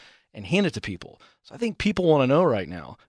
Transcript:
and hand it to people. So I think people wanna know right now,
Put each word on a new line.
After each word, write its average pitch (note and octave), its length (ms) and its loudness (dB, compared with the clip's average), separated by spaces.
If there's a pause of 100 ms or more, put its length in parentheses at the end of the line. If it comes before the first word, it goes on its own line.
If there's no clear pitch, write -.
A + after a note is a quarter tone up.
(360)
and G#2 100 -14
hand F3+ 220 0
it - 80 -4
to G#2 60 -8
people. - 380 -12 (220)
So - 140 -20
I - 20 -16
think A3+ 220 -4
people G3+ 260 0
wanna D3 220 6
know D3 160 4
right G#2 260 0
now, F2 280 -14 (120)